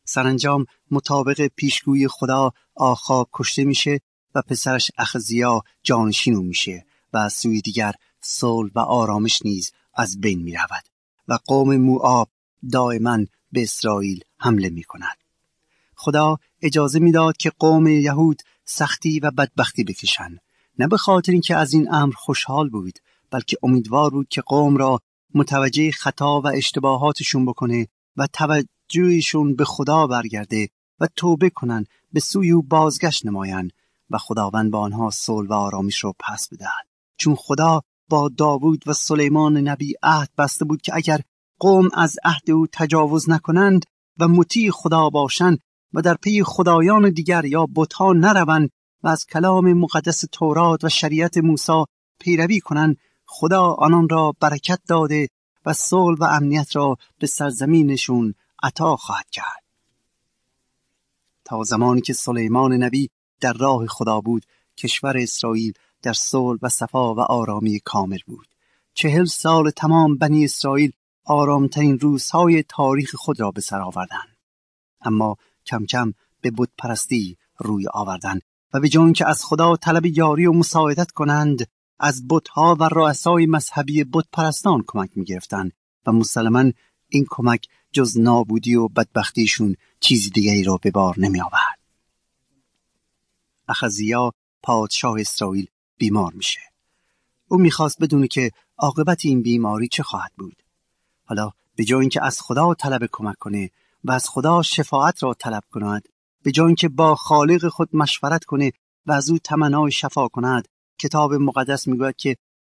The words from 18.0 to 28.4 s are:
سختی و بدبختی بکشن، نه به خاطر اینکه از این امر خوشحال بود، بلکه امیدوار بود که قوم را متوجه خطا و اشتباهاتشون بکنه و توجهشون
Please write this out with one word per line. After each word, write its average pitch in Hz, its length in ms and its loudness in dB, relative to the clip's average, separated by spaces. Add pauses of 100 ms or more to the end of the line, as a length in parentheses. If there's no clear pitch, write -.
سختی - 560 -4
و 147 100 -2
بدبختی 127 540 -2
بکشن، 87 540 -6 (400)
نه 131 100 0
به 214 80 2
خاطر 185 360 2
اینکه 175 240 2
از 147 180 0
این 156 200 2
امر 143 200 0
خوشحال 143 540 -4
بود، 98 300 -10 (320)
بلکه - 320 -6
امیدوار 127 480 2
بود 139 180 -4
که - 120 -6
قوم 143 360 2
را 131 240 0 (340)
متوجه 139 560 0
خطا 147 500 -2
و 143 80 -2
اشتباهاتشون 135 960 -2
بکنه 120 440 -2 (280)
و 139 160 -2
توجهشون 151 1200 0